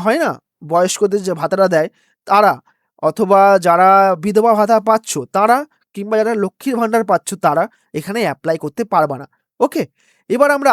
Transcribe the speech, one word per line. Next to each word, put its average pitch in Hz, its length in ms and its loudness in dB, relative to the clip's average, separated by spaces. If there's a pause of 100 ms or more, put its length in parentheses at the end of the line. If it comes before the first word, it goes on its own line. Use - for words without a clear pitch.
হয় 240 200 0
না, 220 60 -2 (400)
বয়স্কদের 190 560 0
যে 190 140 -2
ভাতাটা 190 340 0
দেয় 156 140 0 (380)
তারা, 196 260 2 (560)
অথবা 196 320 2 (260)
যারা 180 240 4 (320)
বিধবা 214 360 2
ভাতা 214 180 2 (120)
পাচ্ছ 226 220 -2 (260)
তারা, 220 220 2 (360)
কিংবা 208 260 -8
যারা 220 120 -2 (120)
লক্ষ্মীর 247 360 -6
ভাণ্ডার 226 300 0
পাচ্ছ 175 180 -2 (160)
তারা 160 200 0 (340)
এখানে 196 280 -8
অ্যাপ্লাই 160 380 -4
করতে 151 180 -8 (100)
পারবা 156 300 0
না, 135 40 -20 (340)
ওকে? 277 240 -2 (460)
এবার 269 260 2
আমরা 277 160 0